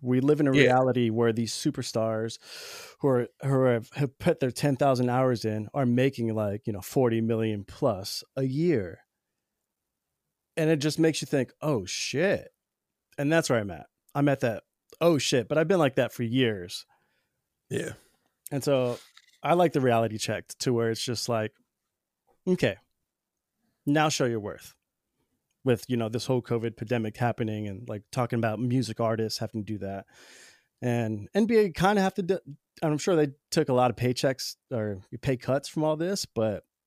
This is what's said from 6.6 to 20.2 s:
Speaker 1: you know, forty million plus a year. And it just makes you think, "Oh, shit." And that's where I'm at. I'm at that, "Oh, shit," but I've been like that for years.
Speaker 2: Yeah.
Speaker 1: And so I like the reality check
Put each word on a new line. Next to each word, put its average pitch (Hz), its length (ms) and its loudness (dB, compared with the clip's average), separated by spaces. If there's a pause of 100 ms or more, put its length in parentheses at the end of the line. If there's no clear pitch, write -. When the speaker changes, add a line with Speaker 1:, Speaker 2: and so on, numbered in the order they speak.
Speaker 1:
you 113 60 -2
know, 98 80 -8
forty 117 400 0
million 110 440 -2
plus 104 600 -4 (120)
a 135 80 -4
year. 131 560 -2 (1600)
And 156 140 2
it 165 60 4
just 147 220 -2
makes 160 220 4
you 147 60 -6
think, 135 340 0
"Oh, 135 240 0
shit." 156 640 -2 (680)
And 147 140 0
that's 165 180 2
where 123 100 2
I'm 101 100 -4
at. 80 160 -12 (280)
I'm 143 140 2
at 135 120 2
that, 113 240 -2 (360)
"Oh, 165 180 4
shit," 120 300 0
but 151 100 0
I've 160 100 2
been 190 120 4
like 139 160 2
that 123 160 0
for - 100 -8
years. 113 640 -2 (840)
Speaker 2:
Yeah. - 240 -6 (580)
Speaker 1:
And 139 100 -2
so 127 360 0 (440)
I 147 120 2
like 175 180 4
the 147 80 0
reality 117 380 2
check 104 300 -4 (120)